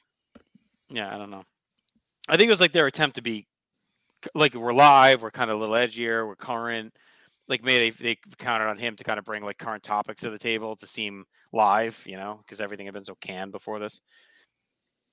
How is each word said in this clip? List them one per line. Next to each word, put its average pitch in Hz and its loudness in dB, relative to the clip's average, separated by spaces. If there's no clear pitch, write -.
Yeah, 107 -8
I 104 -10
don't 104 -12
know. 98 -16
I 156 2
think 214 6
it 226 6
was, 180 2
like, 170 4
their 160 4
attempt 139 -2
to 131 -12
be, 110 -6
c-, - -12
like, 151 2
we're 120 -4
live, 135 8
we're 110 -8
kinda 113 -2
a - -2
little 107 -2
edgier, 113 -2
we're 101 -14
current. 117 -8
Like, 123 -4
maybe 120 2
they, 123 -12
they - -20
counted 113 -2
on 107 -4
him 113 -8
to - -20
kinda 104 -4
bring, 104 -10
like, 101 -8
current 107 -10
topics 104 -6
to 120 -8
the 107 -14
table 110 -4
to - -20
seem 101 -12
live, 110 2
you 95 -16
know, 104 -12
'cause 104 -14
everything 101 -10
had 98 -14
been 101 -14
so 98 -14
canned 95 -12
before 107 -12
this. 104 -12